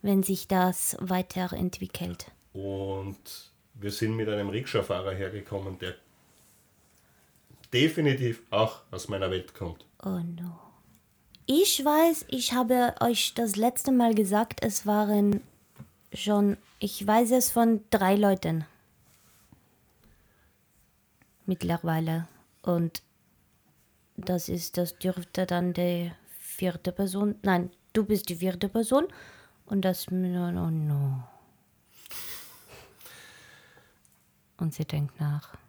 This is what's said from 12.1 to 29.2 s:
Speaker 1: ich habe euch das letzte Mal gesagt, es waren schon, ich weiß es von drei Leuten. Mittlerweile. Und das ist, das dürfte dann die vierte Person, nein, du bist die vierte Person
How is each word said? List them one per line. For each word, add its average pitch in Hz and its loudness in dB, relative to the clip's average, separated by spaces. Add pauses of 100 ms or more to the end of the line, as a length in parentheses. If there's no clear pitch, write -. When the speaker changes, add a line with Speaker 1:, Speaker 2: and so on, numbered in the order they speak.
Speaker 1:
ich 247 -2
habe 247 2
euch - 2
das 220 -2
letzte 247 2
Mal 240 6
gesagt, 208 2
es 208 -2
waren 208 4 (720)
schon, 202 2 (220)
ich 202 -6
weiß 220 4
es 254 4
von 233 4
drei 196 4
Leuten. 185 2 (2750)
Mittlerweile. 165 -2 (340)
Und 170 -2 (1120)
das 180 -4
ist, 175 -6
das 175 -2
dürfte 185 -4
dann 180 0
die 175 0 (260)
vierte 180 -4
Person, 196 -2
nein, 180 2 (220)
du 214 2
bist 202 0
die 175 -6
vierte 180 -2
Person 254 2 (580)